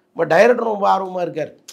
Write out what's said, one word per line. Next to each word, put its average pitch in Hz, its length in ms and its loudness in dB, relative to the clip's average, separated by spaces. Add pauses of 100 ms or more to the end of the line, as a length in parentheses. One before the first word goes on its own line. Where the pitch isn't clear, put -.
(160)
But 165 100 -2
director 220 400 4
ரொம்ப 196 320 0
ஆர்வமா 185 300 -6
இருக்காரு. 147 280 -10 (160)